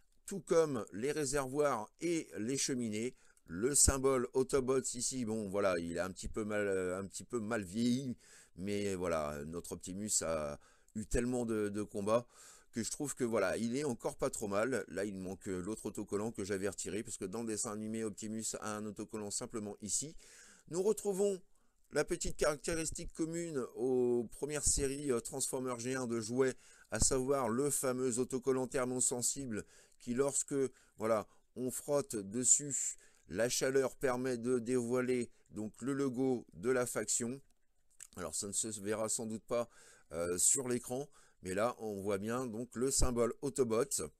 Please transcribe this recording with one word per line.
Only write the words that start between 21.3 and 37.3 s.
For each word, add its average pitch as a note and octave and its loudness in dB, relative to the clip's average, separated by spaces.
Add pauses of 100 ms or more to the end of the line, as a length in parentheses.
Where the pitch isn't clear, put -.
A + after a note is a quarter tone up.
la D3 4
petite - -2
caractéristique D#3+ 0
commune E3 -2 (120)
aux B2 4
premières C#3+ -2
séries, C#3 2
euh, A#2 2
Transformers B2+ -4
G B2 -2
un C3 -2
de A#2 0
jouets, B2 2 (360)
à A2 0
savoir C3 4
le C3+ 2
fameux B2+ 0
autocollant C3 0
thermosensible B2+ 0 (360)
qui, A#2+ -4
lorsque, C#3 0 (400)
voilà, A2 2 (280)
on B2 -2
frotte C#3 -2
dessus, B2 0 (320)
la G#2+ 0
chaleur C3 2
permet B2+ 0
de A#2+ 2
dévoiler B2 0 (200)
donc G#2+ -8
le C3 -2
logo C3 0
de F2+ -6
la B2+ 4
faction. A#2+ -2 (760)